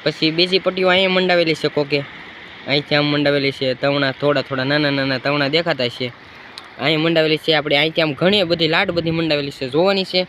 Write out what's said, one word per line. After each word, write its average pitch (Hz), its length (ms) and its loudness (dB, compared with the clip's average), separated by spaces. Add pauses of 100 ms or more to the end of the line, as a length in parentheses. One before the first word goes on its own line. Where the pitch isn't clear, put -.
પછી 156 280 0
બીજી 180 340 2
પટ્ટીઓ 185 240 0
અહીંયા 185 280 2
મંડાવેલી 175 440 2
છે 151 80 0
કોકે, 143 300 -2 (640)
અહીંથી 143 320 0
આમ 147 160 2
મંડાવેલી 143 400 0
છે 131 220 -2
તવણા, 143 380 0
થોડા 143 340 0
થોડા 131 180 -4
નાના 147 260 2
નાના 135 280 -2
તવણા 143 300 0
દેખાતા 151 400 0
છે. 123 220 -8 (640)
અહીંયા 156 260 0
મંડાવેલી 160 400 2
છે 160 140 2
આપણે, 143 200 2
અહીંથી 160 280 2
આમ 151 80 -2
ઘણી 190 320 2
બધી 160 240 0
લાટ 185 240 0
બધી 165 240 -2
મંડાવેલી 147 400 -2
છે, 139 120 -6
જોવાની 190 360 2
છે. 185 240 -2